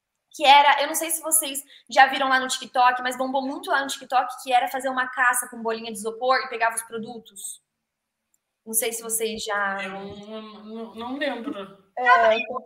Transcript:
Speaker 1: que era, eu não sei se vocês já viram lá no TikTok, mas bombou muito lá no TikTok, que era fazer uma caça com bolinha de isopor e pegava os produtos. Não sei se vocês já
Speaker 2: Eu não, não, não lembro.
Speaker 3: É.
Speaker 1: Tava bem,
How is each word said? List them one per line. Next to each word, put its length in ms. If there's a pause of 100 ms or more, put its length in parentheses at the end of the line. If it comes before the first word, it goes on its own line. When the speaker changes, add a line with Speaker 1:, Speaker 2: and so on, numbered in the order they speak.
(360)
Speaker 1:
que 80
era, 380
eu 60
não 60
sei 160
se 120
vocês 400 (260)
já 200
viram 200
lá 100
no 100
TikTok, 540
mas 140
bombou 300
muito 240
lá 100
no 60
TikTok, 560
que 100
era 160
fazer 220
uma 180
caça 400
com 140
bolinha 280
de 80
isopor 420
e 80
pegava 260
os 80
produtos. 800 (1000)
Não 100
sei 180
se 100
vocês 420
já 380
Speaker 2:
Eu 100
não, 720
não, 300
não 220
lembro. 640 (200)
Speaker 3:
É. 60
Speaker 1:
Tava 240
bem, 160 (200)